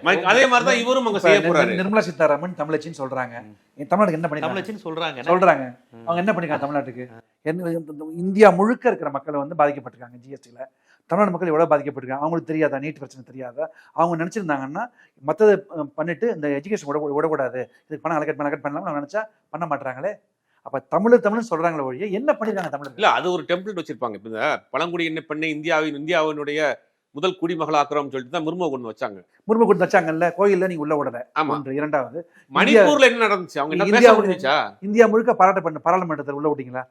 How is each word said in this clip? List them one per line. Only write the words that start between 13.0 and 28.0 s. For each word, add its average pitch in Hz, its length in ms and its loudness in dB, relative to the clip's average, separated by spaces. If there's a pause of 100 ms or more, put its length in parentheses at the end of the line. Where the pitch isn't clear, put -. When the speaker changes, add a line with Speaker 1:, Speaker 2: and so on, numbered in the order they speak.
Speaker 2:
பிரச்சனை 131 260 -18
தெரியாதா? 127 380 -10 (280)
அவங்க 170 240 0
நினைச்சிருந்தாங்கன்னா 160 680 -6 (380)
மத்ததை, 202 320 4 (160)
அஹ், 151 240 -8
பண்ணிட்டு 170 400 -4
இந்த 147 140 -4
எஜுகேஷன் 147 380 -4
விட, 143 120 -4 (140)
விடக்கூடாது, 143 460 -2 (220)
இதுக்கு 151 180 -14
பணம் 160 180 -4
அலோகேட் 147 200 -4
பண்ண, 143 100 -4
அலோகேட் 143 180 -6
பண்ணலாம்னு 151 220 -6
அவங்க 147 140 -6
நினைச்சா 190 220 -8 (280)
பண்ண 160 160 -8
மாட்டாங்களே. 139 460 -6 (500)
அப்ப - 160 -8
தமிழ் 202 360 4
தமிழ்னு 226 360 2
சொல்றாங்களே 160 320 -2
ஒழிய 131 240 -6
என்ன 226 260 -2
பண்ணிருக்காங்க 202 380 -4
தமிழர்கள்? 139 240 -12
Speaker 1:
இல்ல, - 160 4
அது 143 220 0
ஒரு 170 100 -2
டெம்ப்ளேட் 185 360 -6
வச்சிருப்பாங்க. 123 340 -8
இப்ப 101 160 -14
இந்த 113 420 -2
பழங்குடியின 165 500 -4
பெண்ணை 156 300 -6
இந்தியாவின், 156 460 -2
இந்தியாவினுடைய 151 640 -2 (540)
முதல் 180 260 -2
குடிமகளாக்குறோம்னு 147 720 -2